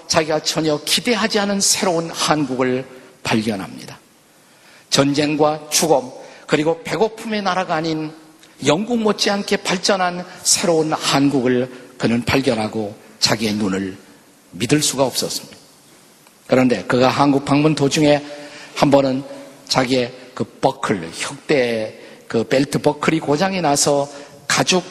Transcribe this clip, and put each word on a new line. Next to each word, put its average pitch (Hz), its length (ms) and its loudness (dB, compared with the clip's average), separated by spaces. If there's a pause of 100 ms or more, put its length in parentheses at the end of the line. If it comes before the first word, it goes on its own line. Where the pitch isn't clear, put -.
자기가 156 340 0
전혀 156 440 0
기대하지 214 540 0
않은 202 240 0
새로운 170 480 0
한국을 131 760 0 (360)
발견합니다. 95 760 -4 (920)
전쟁과 147 800 0
죽음, 135 400 2 (360)
그리고 156 360 0
배고픔의 214 580 -4
나라가 180 360 0
아닌 156 360 -4 (540)
영국 220 320 0
못지않게 202 580 0
발전한 180 680 -2 (160)
새로운 160 500 2
한국을 127 800 2 (240)
그는 117 260 0
발견하고 110 720 -2 (240)
자기의 107 360 0
눈을 98 420 -2 (540)
믿을 127 320 0
수가 135 220 0
없었습니다. - 520 -6 (880)
그런데 123 380 2
그가 127 240 2
한국 139 380 2
방문 147 280 4
도중에 143 480 2 (520)
한 147 160 4
번은 135 340 4 (440)
자기의 127 460 0 (180)
그 117 120 -6
버클, - 680 -4
혁대 120 840 -2 (280)
그 113 180 0
벨트 135 340 0
버클이 151 420 2
고장이 185 400 0
나서 143 480 2 (380)
가죽 175 440 2